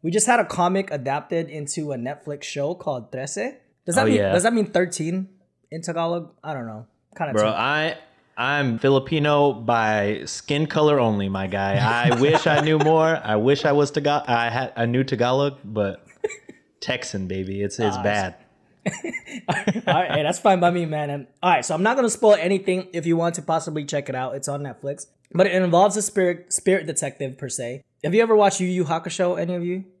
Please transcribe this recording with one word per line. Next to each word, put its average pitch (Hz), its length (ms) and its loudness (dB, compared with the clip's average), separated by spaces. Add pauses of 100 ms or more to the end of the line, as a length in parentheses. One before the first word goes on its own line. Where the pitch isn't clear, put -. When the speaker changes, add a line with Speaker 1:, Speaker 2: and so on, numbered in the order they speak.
Speaker 1:
We 160 80 -2
just 214 160 2
had 240 120 4
a 208 60 2
comic 185 460 0
adapted 147 580 -4
into 147 440 -8
a 131 40 -6
Netflix 143 460 -10
show 143 320 -4
called 127 360 -8
Trece. 202 460 -8 (300)
Does 170 80 -4
that - 80 4
Speaker 2:
Oh, 220 40 4
Speaker 1:
mean, 220 100 4
Speaker 2:
yeah. 196 160 2
Speaker 1:
does 175 100 2
that 233 100 4
mean 220 140 2
thirteen 180 600 -2 (420)
in 160 100 -10
Tagalog? 170 500 -4 (140)
I 139 80 -8
don't 127 140 -8
know. 110 180 -14 (320)
Kinda 151 160 -4
Speaker 2:
Bro, 107 120 2
Speaker 1:
tough. 107 120 0
Speaker 2:
I, 151 400 -2 (400)
I'm 131 420 -2
Filipino 143 760 4
by 107 720 0
skin 147 400 -4
color 151 340 2
only, 104 300 2
my 95 160 -4
guy. 98 320 0
I 120 420 2
Speaker 1:
<laughs> - 0 -
Speaker 2:
wish 151 260 4
I 147 140 4
knew 156 180 2
more. 160 460 4
I 107 120 0
wish 131 280 2
I 147 80 4
was 143 200 2
Taga-, 147 360 0
I 117 220 0
had, 123 260 -4
I 117 80 0
knew 120 200 2
Tagalog, 131 600 0
but 101 400 -4 (760)
Texan, 101 460 -6
baby, 95 360 -6
it's, 101 160 -4
it's 104 180 0
Speaker 1:
Ah, 87 60 -6
Speaker 2:
bad. 101 320 0 (500)
Speaker 1:
<laughs> - 20 -2 (640)
All 160 60 0 (400)
right, 170 160 0
hey, 147 120 0
that's 156 160 -2
fine 190 220 4
by 175 100 4
me, 175 160 -2
man. 151 240 -4
And, 143 160 -8 (160)
all 180 80 2
right, 147 140 2
so 165 100 -2
I'm 165 80 0
not 226 140 2
gonna 240 140 2
spoil 214 240 6
anything 185 580 0
if 165 140 -4
you 170 100 4
want 170 200 0
to 165 60 -10
possibly 156 420 -2
check 143 240 -4
it 131 60 -6
out. 131 200 -4
It's 139 140 -8
on 143 140 -6
Netflix, 139 440 -10 (260)
but 180 140 4
it 180 80 0
involves 185 420 4
a 214 60 -2
spirit, 175 500 0
spirit 185 340 0
detective 139 520 -6
per 139 100 -10
se. 127 340 -8 (200)
Have 165 120 0
you 220 80 6
ever 226 140 4
watched 196 240 4
Yu 180 80 0
Yu 180 160 0
Hakusho, 170 560 -2
any 170 140 -2
of 175 100 -6
you? 185 200 -6 (160)